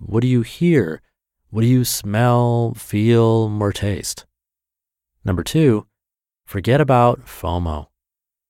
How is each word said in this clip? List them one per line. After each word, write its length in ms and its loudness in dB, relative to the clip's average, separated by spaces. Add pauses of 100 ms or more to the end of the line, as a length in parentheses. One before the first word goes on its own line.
What 200 -2
do 60 2
you 140 2
hear? 600 0 (500)
What 100 -2
do 60 2
you 180 2
smell, 880 0
feel, 880 0
or 100 0
taste? 540 -8 (1000)
Number 200 -2
two, 440 2 (580)
forget 360 0
about 440 2
fomo. 600 -6 (640)